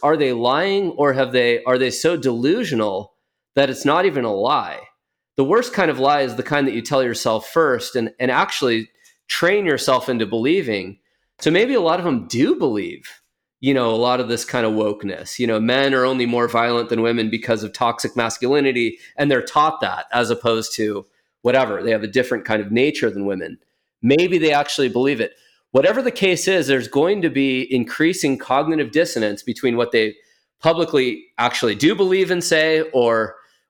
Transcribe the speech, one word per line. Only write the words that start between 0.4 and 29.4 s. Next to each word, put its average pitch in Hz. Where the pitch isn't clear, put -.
or 143
have 127
they, 120
are 127
they 127
so 165
delusional 123
that 139
it's 127
not 160
even 139
a 110
lie? 101
The 139
worst 226
kind 180
of 131
lie 143
is 123
the 127
kind 143
that 110
you 117
tell 135
yourself 113
first 135
and, 117
and 127
actually 127
train 196
yourself 135
into 113
believing. 113
So -
maybe 214
a 233
lot 165
of 180
them 123
do 156
believe, 101
you 135
know, 123
a 113
lot 123
of 120
this 113
kind 123
of 110
wokeness, 104
you 120
know, 110
men 135
are 127
only 127
more 120
violent 117
than 113
women 113
because 110
of 104
toxic 117
masculinity. 123
And 143
they're 127
taught 156
that 90
as 120
opposed 113
to 107
whatever, 123
they 113
have 107
a 110
different 120
kind 110
of 101
nature 131
than 98
women. 92
Maybe 165
they 156
actually 143
believe 127
it. 104
Whatever 190
the 240
case 185
is, 180
there's 131
going 175
to 156
be 131
increasing 139
cognitive 147
dissonance 117